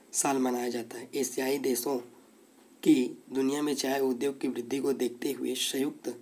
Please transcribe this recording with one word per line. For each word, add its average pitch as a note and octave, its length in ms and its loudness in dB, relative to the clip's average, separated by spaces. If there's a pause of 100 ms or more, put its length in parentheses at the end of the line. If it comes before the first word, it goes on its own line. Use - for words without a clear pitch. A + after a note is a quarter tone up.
(140)
साल C#3 240 2
मनाया B2 320 0
जाता A#2+ 280 -6
है। A#2+ 180 -14
एशियाई C3+ 440 0
देशों C3+ 380 0 (880)
की D3+ 120 8 (380)
दुनिया C3+ 280 2
में D3 140 2
चाय C3+ 240 0
उद्योग C3+ 420 0
की C#3+ 60 0
वृद्धि B2 320 -4
को C3+ 140 0
देखते B2+ 380 -2
हुए B2+ 240 -4
संयुक्त C#3 520 -2 (140)